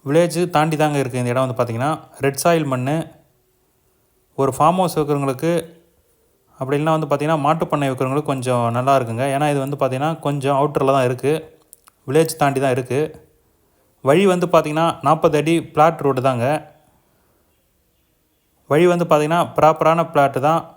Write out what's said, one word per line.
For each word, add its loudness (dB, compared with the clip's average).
வில்லேஜ் 2
தாண்டி 0
தாங்க 0
இருக்கு -4
இந்த -2
இடம் 0
வந்து -6
பாத்தீங்கன்னா. -2
ரெட் -2
சாயில் 2
மண்ணு. -4
ஒரு 2
ஃபார்ம் 2
ஹவுஸ் 0
வைக்கிறவங்களுக்கு, -2
அப்படி -2
இல்லைன்னா 0
வந்து -2
பாத்தீங்கன்னா, 0
மாட்டுப் 0
பண்ணை -2
வைக்கிறவங்களுக்கு -2
கொஞ்சம் -2
நல்லா 0
இருக்குங்க. -2
ஏன்னா, -2
இது -2
வந்து -6
பாத்தீங்கன்னா, -2
கொஞ்சம் -2
அவுட்டர்ல 0
தான் 2
இருக்கு. -2
வில்லேஜ் 0
தாண்டி 0
தான் 0
இருக்கு. -4
வழி 4
வந்து 2
பாத்தீங்கன்னா, 2
நாற்பது 2
அடி 0
பிளாட் 2
ரோடு 0
தாங்க. 0
வழி 4
வந்து 2
பாத்தீங்கன்னா, 2
ப்ராப்பரான 4
பிளாட் 2
தான். 0